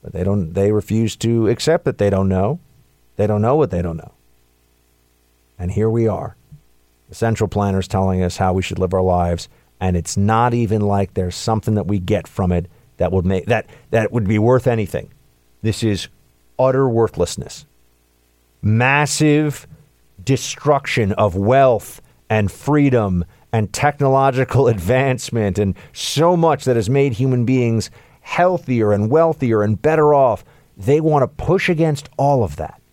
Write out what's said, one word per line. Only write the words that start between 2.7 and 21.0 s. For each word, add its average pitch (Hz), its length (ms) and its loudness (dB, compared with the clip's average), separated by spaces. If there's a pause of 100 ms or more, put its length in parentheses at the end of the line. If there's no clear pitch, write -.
They 104 100 0
don't 104 160 0
know 120 140 2
what 156 160 2
they 87 100 -2
don't 82 160 -6
know. - 140 -16 (1500)
And 90 140 -6
here 107 180 0
we 113 180 2
are. - 300 -4 (720)
The 92 60 -20
central 113 320 0
planner's 95 400 -2
telling 95 340 0
us 90 160 -2
how 92 160 0
we 95 80 0
should 92 180 -6
live 92 140 -2
our 95 80 2
lives, 87 460 0 (320)
and 92 160 0
it's 85 220 -4
not 113 360 2
even 110 280 0
like 101 320 -2
there's 90 220 -4
something 110 400 -2
that 101 120 -2
we 101 120 -2
get 90 280 -4
from 92 240 -2
it 90 160 -2 (300)
that 87 140 -2
would 92 140 0
make, 95 200 -2
that, 110 220 -2 (240)
that - 200 0
would 202 160 -2
be 214 120 2
worth 131 280 2
anything. 113 420 -4 (520)
This 110 220 -2
is 104 260 -2 (500)
utter 131 300 2
worthlessness. - 760 -2 (960)
Massive 147 1040 2 (560)
destruction 131 880 -2